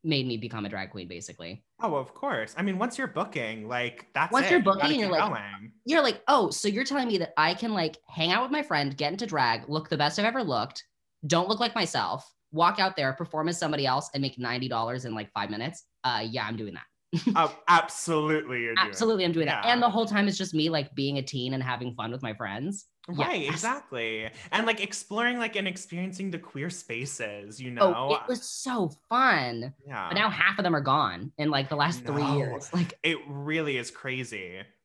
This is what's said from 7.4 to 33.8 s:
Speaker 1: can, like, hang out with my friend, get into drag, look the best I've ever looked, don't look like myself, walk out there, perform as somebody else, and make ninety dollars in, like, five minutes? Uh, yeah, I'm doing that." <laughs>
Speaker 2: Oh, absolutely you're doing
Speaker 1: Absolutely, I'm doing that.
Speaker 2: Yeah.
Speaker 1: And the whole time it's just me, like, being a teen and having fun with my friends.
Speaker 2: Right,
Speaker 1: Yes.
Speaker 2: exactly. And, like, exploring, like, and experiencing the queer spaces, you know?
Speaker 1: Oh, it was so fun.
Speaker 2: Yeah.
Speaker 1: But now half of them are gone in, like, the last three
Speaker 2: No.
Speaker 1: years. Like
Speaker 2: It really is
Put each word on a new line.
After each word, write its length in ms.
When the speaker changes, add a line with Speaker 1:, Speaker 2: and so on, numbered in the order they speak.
Speaker 1:
can, 180
like, 240
hang 240
out 120
with 80
my 100
friend, 340
get 180
into 120
drag, 440
look 200
the 80
best 220
I've 60
ever 180
looked, 400
don't 240
look 100
like 160
myself, 540
walk 280
out 160
there, 180
perform 360
as 80
somebody 280
else, 280
and 80
make 160
ninety 300
dollars 380
in, 100
like, 160
five 180
minutes? 360
Uh, 260
yeah, 160
I'm 120
doing 160
that." 120
<laughs> 220
Speaker 2:
Oh, 220
absolutely 920
you're 120
doing 140
Speaker 1:
Absolutely, 340
I'm 80
doing 140
that. 180
Speaker 2:
Yeah. 80
Speaker 1:
And 100
the 80
whole 160
time 220
it's 100
just 160
me, 160
like, 260
being 220
a 40
teen 320
and 100
having 320
fun 160
with 100
my 120
friends. 540
Speaker 2:
Right, 360
Speaker 1:
Yes. 100
Speaker 2:
exactly. 760
And, 140
like, 160
exploring, 560
like, 180
and 120
experiencing 640
the 80
queer 320
spaces, 880
you 100
know? 240
Speaker 1:
Oh, 200
it 120
was 160
so 480
fun. 680
Speaker 2:
Yeah. 220
Speaker 1:
But 60
now 140
half 280
of 60
them 120
are 60
gone 560
in, 140
like, 180
the 80
last 260
three 200
Speaker 2:
No. 140
Speaker 1:
years. 360
Like 300
Speaker 2:
It 160
really 480
is 140